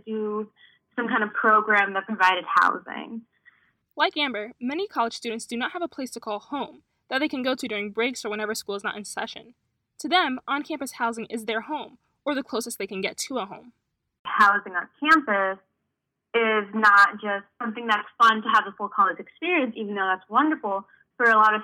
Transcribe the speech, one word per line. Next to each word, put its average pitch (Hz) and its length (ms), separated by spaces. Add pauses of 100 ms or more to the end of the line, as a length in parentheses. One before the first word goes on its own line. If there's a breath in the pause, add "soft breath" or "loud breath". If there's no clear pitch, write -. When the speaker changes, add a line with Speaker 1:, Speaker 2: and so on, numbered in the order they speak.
Speaker 1:
do 214 440 (460 soft breath)
some 233 140
kind 214 120
of 214 120
program 214 600
that 196 100
provided 185 420
housing. - 760 (760 soft breath)
Speaker 2:
Like 330 180
Amber, 247 460
many 294 260
college 233 240
students 233 340
do 240 120
not 262 160
have 359 80
a 339 80
place 262 220
to - 100
call 208 180
home - 440 (260)
that 262 100
they 302 80
can 277 160
go 254 120
to 254 120
during 208 240
breaks 240 320
or 233 60
whenever 214 260
school 202 200
is 196 100
not 208 100
in 208 80
session. - 500 (460)
To - 80
them, 277 400
on-campus 285 460
housing 233 320
is 220 180
their 220 160
home, 277 380 (260)
or 285 120
the 269 60
closest 233 360
they 196 100
can 190 140
get - 160 (100)
to 262 120
a 196 60
home. 240 280 (500)
Speaker 1:
Housing 202 540
on 175 100 (140)
campus 202 600 (720)
is 220 400
not 208 480
just 202 220 (180)
something 233 240
that's 214 220 (100)
fun 220 260
to 214 40
have 208 160
the 196 140
full 202 100
college 196 320
experience, 320 560
even 208 200
though 196 120
that's 185 220
wonderful. 220 580 (300 soft breath)
For 240 120
a 220 80
lot 214 180
of 214 80